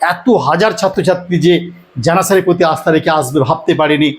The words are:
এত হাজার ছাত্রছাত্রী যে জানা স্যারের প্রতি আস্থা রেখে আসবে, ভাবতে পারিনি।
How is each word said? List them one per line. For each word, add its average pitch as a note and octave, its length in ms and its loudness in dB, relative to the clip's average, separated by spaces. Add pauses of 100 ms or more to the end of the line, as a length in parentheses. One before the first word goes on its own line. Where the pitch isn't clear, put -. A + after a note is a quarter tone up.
এত F3 300 -2
হাজার E3+ 420 2
ছাত্রছাত্রী F3+ 640 -2
যে E3+ 320 2 (300)
জানা E3+ 220 0
স্যারের F#3 220 0
প্রতি F3 200 2
আস্থা D#3+ 280 0
রেখে D#3+ 180 0
আসবে, D3 300 0
ভাবতে D3+ 340 -2
পারিনি। D3+ 440 0